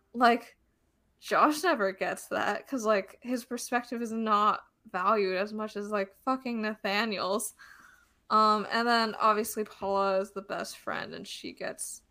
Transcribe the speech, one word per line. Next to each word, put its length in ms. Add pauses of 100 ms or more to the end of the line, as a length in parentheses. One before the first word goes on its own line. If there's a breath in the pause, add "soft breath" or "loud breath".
(140)
Like, 420 (640)
Josh 420
never 300
gets 360
that, 380
'cause, 200
like, 340
his 240
perspective 560
is 100
not 560 (240)
valued 460
as 160
much 240
as, 140
like, 340
fucking 380
Nathaniel's. 920 (760 soft breath)
Um, 400
and 180
then, 280
obviously, 480
Paula 560
is 120
the 80
best 380
friend, 340
and 160
she 240
gets 580